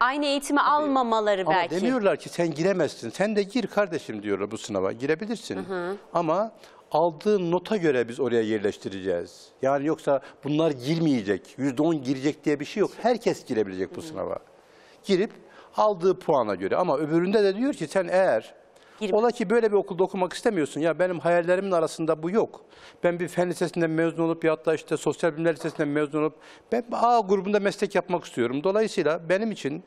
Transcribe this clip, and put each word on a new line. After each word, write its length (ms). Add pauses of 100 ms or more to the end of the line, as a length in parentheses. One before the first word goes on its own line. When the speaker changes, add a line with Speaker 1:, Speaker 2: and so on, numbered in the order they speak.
Speaker 1:
Aynı 260
eğitimi 320
Speaker 2:
Tabii. 120
Speaker 1:
almamaları 720
Speaker 2:
Ama 100
Speaker 1:
belki. 240
Speaker 2:
demiyorlar 420
ki 120
"Sen 260
giremezsin, 560
sen 260
de 60
gir 240
kardeşim." 560
diyorlar 280
bu 80
sınava. 340
Girebilirsin. 640
Speaker 1:
Hı 40 (140)
hı. 220 (160)
Speaker 2:
Ama 400 (400)
aldığın 600
nota 240
göre 320
biz 120
oraya 220
yerleştireceğiz. 1080 (140)
Yani 240
yoksa 340 (240)
bunlar 260
girmeyecek, 880
yüzde 240
on 200
girecek 420
diye 160
bir 40
şey 160
yok. 100 (120)
Herkes 420
girebilecek 520
bu 0
Speaker 1:
Hı 40
hı. 80
Speaker 2:
sınava. 300 (680)
Girip 260 (460)
aldığı 420
puana 360
göre. 220
Ama 220
öbüründe 460
de 120
diyor 160
ki 160
sen 220
eğer 440 (460)
Speaker 1:
Girme. 180
Speaker 2:
ola 120
ki 200
böyle 220
bir 40
okulda 280
okumak 280
istemiyorsun, 480
"Ya 180
benim 200
hayallerimin 520
arasında 520
bu 80
yok. 300 (440)
Ben 160
bir 80
fen 220
lisesinden 400
mezun 340
olup 200
ya 200
da 100
işte 220
sosyal 380
bilimler 220
lisesinden 320
mezun 340
olup 120 (380)
ben 200
A 280
grubunda 400
meslek 340
yapmak 300
istiyorum. 400
Dolayısıyla 640
benim 220
için 360